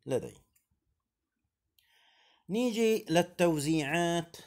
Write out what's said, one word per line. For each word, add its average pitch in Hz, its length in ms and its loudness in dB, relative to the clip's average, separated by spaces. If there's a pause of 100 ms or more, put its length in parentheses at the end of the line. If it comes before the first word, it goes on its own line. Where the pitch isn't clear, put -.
لدي. 127 280 -4 (2250)
نيجي 220 640 0
للتوزيعات 165 1300 0 (100)